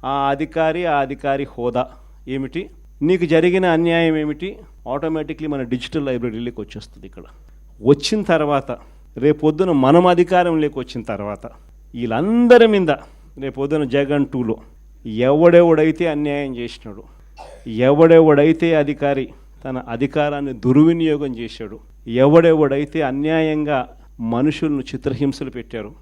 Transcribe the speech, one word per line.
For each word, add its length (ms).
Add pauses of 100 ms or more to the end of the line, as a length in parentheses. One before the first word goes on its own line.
(120)
ఆ 20 (180)
అధికారి, 500 (100)
ఆ 40 (100)
అధికారి 460
హోదా 320 (500)
ఏమిటి, 360 (380)
నీకు 160 (100)
జరిగిన 320
అన్యాయం 560
ఏమిటి, 260 (440)
automatically 600
మన 80 (100)
డిజిటల్ 360
లైబ్రరీలోకి 520
వచ్చేస్తుంది. 500
ఇక్కడ 140 (680)
వచ్చిన 320
తర్వాత 480 (540)
రేపొద్దున 460 (140)
మనం 300
అధికారంలోకి 680
వచ్చిన 200
తర్వాత 440 (480)
వీళ్ళందరి 800
మీద 160 (540)
రేపొద్దున 400 (120)
జగన్ 360
టూలో 240 (760)
ఎవడెవడైతే 760 (100)
అన్యాయం 420
చేసినాడు, 460 (840)
ఎవడెవడైతే 960
అధికారి 440 (380)
తన 140 (160)
అధికారాన్ని 580 (120)
దుర్వినియోగం 760
చేశాడు, 380 (460)
ఎవడెవడైతే 800
అన్యాయంగా 760 (560)
మనుషులను 460
చిత్రహింసలు 720
పెట్టారు 520